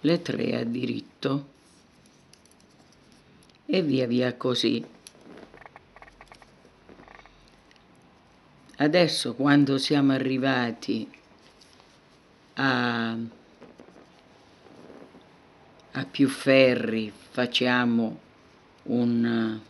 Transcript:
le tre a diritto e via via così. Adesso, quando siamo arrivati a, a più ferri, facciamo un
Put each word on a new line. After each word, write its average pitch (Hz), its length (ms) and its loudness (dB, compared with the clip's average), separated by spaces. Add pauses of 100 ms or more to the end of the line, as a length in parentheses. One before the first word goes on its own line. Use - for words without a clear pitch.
le 165 180 2
tre - 340 -4
a 120 80 -4
diritto 123 840 -6 (2250)
e 190 160 0
via 131 260 0
via 123 280 0
così. 117 480 -2 (4000)
Adesso, 151 580 2
quando 139 420 4
siamo 139 360 2
arrivati 127 920 -2 (1500)
a, 120 640 -2 (2750)
a 135 140 -6
più 135 240 2
ferri, 117 840 2 (200)
facciamo 120 880 0 (640)
un 117 760 -2 (100)